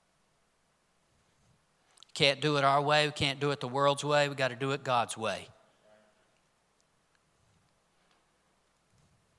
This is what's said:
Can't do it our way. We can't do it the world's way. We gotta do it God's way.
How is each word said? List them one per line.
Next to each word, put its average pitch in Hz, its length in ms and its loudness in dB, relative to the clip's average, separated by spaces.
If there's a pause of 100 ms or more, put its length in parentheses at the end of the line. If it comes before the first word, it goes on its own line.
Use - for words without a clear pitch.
(2250)
Can't 139 280 2
do 147 160 0
it 139 80 2
our 139 180 4
way. 151 240 4
We 147 60 -4
can't 139 260 -2
do 143 140 0
it 135 80 -6
the 131 80 -6
world's 139 360 0
way. 147 240 2
We 143 60 -8
gotta 131 220 -2
do 135 160 -4
it 143 100 -6
God's 123 340 -2
way. 107 320 -6 (4000)